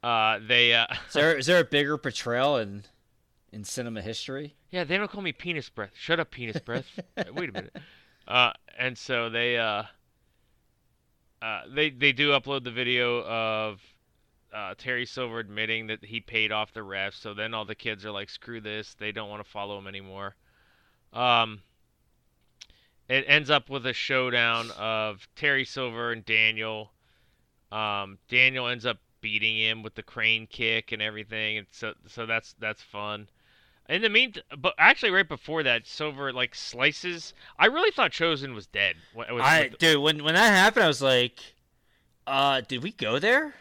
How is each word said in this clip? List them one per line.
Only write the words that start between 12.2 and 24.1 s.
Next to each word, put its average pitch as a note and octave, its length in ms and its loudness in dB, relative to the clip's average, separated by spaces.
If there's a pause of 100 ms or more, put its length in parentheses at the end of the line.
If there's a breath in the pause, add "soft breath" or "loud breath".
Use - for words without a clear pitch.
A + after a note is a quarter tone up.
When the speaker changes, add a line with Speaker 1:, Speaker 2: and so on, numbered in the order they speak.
Speaker 1:
upload C#3 320 0
the B2 80 -10
video A#2+ 520 0
of, A2 580 -4 (720)
uh, G2+ 240 -10
Terry B2 280 -6
Silver A#2 340 -8
admitting A2 480 -6
that A2 180 -10
he A2 160 -10
paid A2 300 -4
off G#2+ 220 -4
the A2+ 60 -10
refs, G2 360 -8
so G#2+ 180 -12
then G#2+ 200 -8
all A2 120 -6
the G#2 100 -10
kids G#2+ 300 -8
are G#2+ 60 -10
like, G2+ 180 -10
"Screw A#2 320 -14
this," G#2+ 340 -10
they G#2+ 160 -8
don't G#2 180 -10
wanna G#2 140 -14
follow G2+ 340 -10
him G2 80 -16
anymore. G2 500 -14 (760)
Um, A#2 480 2 (1500)
it C3 180 2
ends C#3+ 220 4
up C#3+ 200 2
with C3+ 160 -6
a B2+ 80 -2
showdown A#2+ 840 0